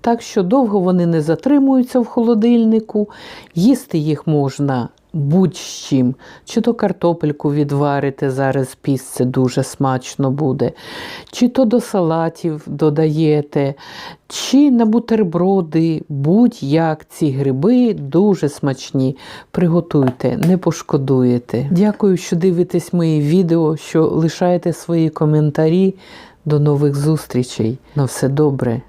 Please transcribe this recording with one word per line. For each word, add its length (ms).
Так 200
що 220
довго 360
вони 260
не 160
затримуються 760
в 60
холодильнику. 1040
Їсти 420
їх 300
можна 640
будь 380
з 320
чим. 280
Чи 160
то 120
картопельку 800
відварите 800
зараз 440
піс, 280
це 220
дуже 380
смачно 680
буде. 400
Чи 180
то 160
до 160
салатів 840
додаєте, 1080
чи 440
на 140
бутерброди, 1200
будь-як. 1000
Ці 220
гриби 640
дуже 560
смачні. 680
Приготуйте, 840
не 200
пошкодуєте. 1120
Дякую, 460
що 180
дивитесь 580
мої 280
відео, 560
що 280
лишаєте 680
свої 360
коментарі. 840
До 140
нових 360
зустрічей. 840
На 80
все 260
добре. 600